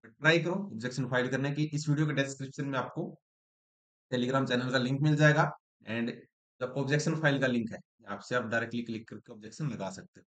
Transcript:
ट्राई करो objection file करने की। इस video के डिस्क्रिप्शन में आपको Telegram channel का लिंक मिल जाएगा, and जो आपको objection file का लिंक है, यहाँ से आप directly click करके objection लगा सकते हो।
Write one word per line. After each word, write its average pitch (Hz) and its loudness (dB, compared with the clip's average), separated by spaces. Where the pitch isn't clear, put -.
ट्राई 160 4
करो 170 0
objection 127 -4
file 127 2
करने 135 0
की। 151 0
इस 147 -2
video 147 2
के 147 -2
डिस्क्रिप्शन 135 -4
में 135 -2
आपको - -8
Telegram 127 0
channel 123 0
का 131 2
लिंक 131 2
मिल 151 4
जाएगा, 151 6
and 117 -2
जो - -12
आपको 139 -4
objection 147 2
file 139 2
का 135 2
लिंक 120 0
है, 92 -10
यहाँ 101 -10
से 123 -2
आप 120 0
directly 113 -2
click 113 -8
करके 113 -16
objection 110 -8
लगा 98 -8
सकते 92 -18
हो। - -20